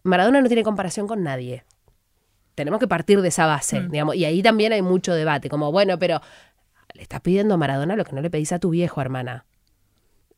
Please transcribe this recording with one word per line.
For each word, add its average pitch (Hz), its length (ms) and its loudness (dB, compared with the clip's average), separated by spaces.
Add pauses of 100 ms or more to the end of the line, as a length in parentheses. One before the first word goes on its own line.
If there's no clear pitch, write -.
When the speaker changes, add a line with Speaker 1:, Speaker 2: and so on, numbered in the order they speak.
Speaker 1:
Maradona 190 360 4
no 262 80 4
tiene 233 160 4
comparación 202 440 -4
con 214 140 -4
nadie". 127 420 -6 (920)
Tenemos 160 240 -2
que 240 80 2
partir 185 340 4
de 185 60 2
esa 165 180 2
base, 156 340 0
Speaker 2:
Mm. 180 100 -6
Speaker 1:
digamos, 151 260 -2
y 175 80 0
ahí 165 180 0
también 220 300 4
hay 214 100 0
mucho 185 320 0
debate, 156 340 -2
como, 147 240 -4
"Bueno, 190 260 2
pero 170 220 -2 (760)
le - 80 -20
estás - 180 -14
pidiendo 196 340 2
a - 40 2
Maradona 143 380 -2
lo 190 80 -2
que - 100 -10
no 135 80 -6
le 170 80 -4
pedís 156 220 -4
a 175 60 -2
tu 175 120 0
viejo, 165 300 -2
hermana". 127 440 -8 (920)